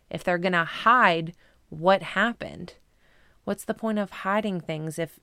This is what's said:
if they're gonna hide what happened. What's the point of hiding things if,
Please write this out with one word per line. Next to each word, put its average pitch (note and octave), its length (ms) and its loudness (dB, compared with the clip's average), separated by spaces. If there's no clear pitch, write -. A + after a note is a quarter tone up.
if - 140 -8
they're F3 160 0
gonna F3 260 2
hide F3+ 720 4
what F3+ 320 2
happened. F#3+ 720 -4
What's G3+ 220 -6
the G#3+ 100 -4
point A3 240 -4
of G3+ 100 -4
hiding G3 520 -2
things D#3 360 -6
if, E3 260 -6